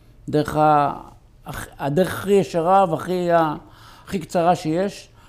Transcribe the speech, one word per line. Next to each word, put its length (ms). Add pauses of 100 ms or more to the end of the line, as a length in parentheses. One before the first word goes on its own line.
(280)
דרך 280
ה-, 440 (460)
הח-, 220 (100)
הדרך 400
הכי 140
ישרה 580
והכי 420
ה-, 240 (480)
הכי 140
קצרה 380
שיש, 520 (200)